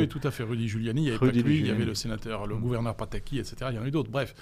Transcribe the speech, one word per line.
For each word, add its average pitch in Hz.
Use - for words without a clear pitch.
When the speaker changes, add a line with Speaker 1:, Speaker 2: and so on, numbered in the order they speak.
Speaker 1:
oui, 151
tout 139
à 143
fait. 120
Rudy 113
Giuliani, 113
il -
y -
avait 113
Speaker 2:
Rudy 123
Speaker 1:
pas 120
que 131
lui, 151
il -
y -
Speaker 2:
Giuliani. 104
Speaker 1:
avait -
le 107
sénateur, 107
le 104
Speaker 2:
Mm. 110
Speaker 1:
gouverneur 117
Pataki, 110
et 101
cetera. -
Il -
y 110
en -
a 127
eu -
d'autres. 135
Bref, 135